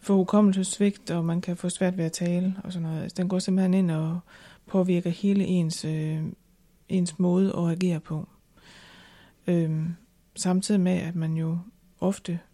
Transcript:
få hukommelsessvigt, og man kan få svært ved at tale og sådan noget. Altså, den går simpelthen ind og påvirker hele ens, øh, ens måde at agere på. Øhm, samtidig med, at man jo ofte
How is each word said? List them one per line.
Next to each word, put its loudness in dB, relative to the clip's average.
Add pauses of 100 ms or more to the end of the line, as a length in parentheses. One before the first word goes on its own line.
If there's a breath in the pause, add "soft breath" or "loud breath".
få 0
hukommelsessvigt, 2
og 0
man 0
kan -6
få -4
svært 0
ved 0
at -2
tale -2 (100)
og -10
sådan -4
noget. -4
Altså, -8
den 0
går 0
simpelthen 2
ind 2
og -2 (480 loud breath)
påvirker 2
hele 2
ens, 0
øh, -2 (720)
ens -2
måde 4
at 2
agere 0
på. -8 (1160 loud breath)
Øhm, 0 (420)
samtidig 2
med, 4
at -2
man -2
jo -2 (420)
ofte -2 (160)